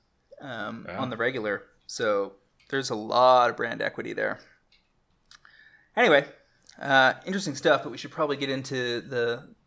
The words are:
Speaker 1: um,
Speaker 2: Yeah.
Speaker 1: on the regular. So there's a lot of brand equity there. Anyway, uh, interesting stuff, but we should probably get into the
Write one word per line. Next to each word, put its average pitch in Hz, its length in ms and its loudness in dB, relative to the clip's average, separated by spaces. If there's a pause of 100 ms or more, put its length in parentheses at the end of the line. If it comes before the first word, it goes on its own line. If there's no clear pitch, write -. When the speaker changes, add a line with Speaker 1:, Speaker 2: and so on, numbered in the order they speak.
(400)
Speaker 1:
um, 113 480 -12
Speaker 2:
Yeah. 90 100 -10
Speaker 1:
on 127 120 -6
the 113 60 -8
regular. 113 480 -2 (220)
So 101 480 0 (360)
there's 135 200 -4
a 123 40 -2
lot 120 560 6
of 110 60 -8
brand 117 260 -4
equity 110 300 -6
there. 104 260 -4 (1600)
Anyway, 160 300 6 (540)
uh, 135 340 4 (120)
interesting 175 280 -6
stuff, 139 280 2
but 147 80 -10
we 123 80 -12
should 139 120 -14
probably 147 260 -2
get 139 140 -4
into 127 500 -4
the 120 480 -4 (180)